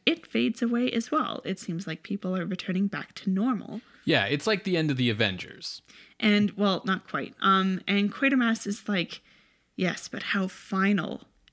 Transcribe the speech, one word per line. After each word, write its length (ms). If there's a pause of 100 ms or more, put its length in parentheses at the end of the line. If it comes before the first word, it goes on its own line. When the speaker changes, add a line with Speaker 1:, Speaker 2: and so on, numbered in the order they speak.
Speaker 1:
it 220
fades 340
away 300
as 200
well. 360
It 120
seems 280
like 160
people 340
are 80
returning 420
back 280
to 160
normal. 500 (240)
Speaker 2:
Yeah, 220
it's 200
like 180
the 120
end 140
of 80
the 100
Avengers. 720 (400)
Speaker 1:
And, 320
well, 320
not 240
quite. 320
Um, 480
and 240
Quatermass 540
is 220
like, 340 (520)
"Yes, 340
but 160
how 240
final 800 (240)